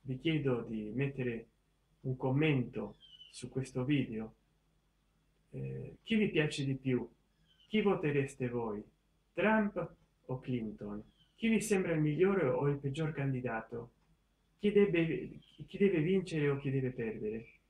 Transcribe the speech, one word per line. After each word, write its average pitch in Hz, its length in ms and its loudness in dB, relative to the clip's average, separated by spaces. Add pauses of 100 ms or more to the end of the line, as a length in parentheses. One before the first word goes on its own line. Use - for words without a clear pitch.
vi 127 160 -6
chiedo 139 440 2
di 107 340 -6
mettere 127 520 -4 (540)
un 131 140 -4
commento 131 800 0 (360)
su - 180 -12
questo 131 340 -4
video. 113 520 -2 (1160)
Eh, 135 500 -8
chi 226 140 0
vi 214 140 4
piace 151 360 0
di 135 100 0
più? 127 320 -2 (600)
Chi 214 140 0
votereste 143 680 0
voi? 110 340 -4 (500)
Trump 202 600 2 (300)
o 131 140 -4
Clinton? 107 640 -6 (320)
Chi 226 120 -2
vi 220 140 4
sembra 180 320 0
il 156 80 2
migliore 160 460 4
o 127 200 2
il 143 100 2
peggior 147 340 -2
candidato? 120 800 -4 (640)
Chi 208 140 2
deve, 165 680 2 (280)
chi 185 100 -14
deve 185 240 4
vincere 170 480 0
o 139 80 0
chi 139 140 -2
deve 127 200 0
perdere? 110 560 -6 (220)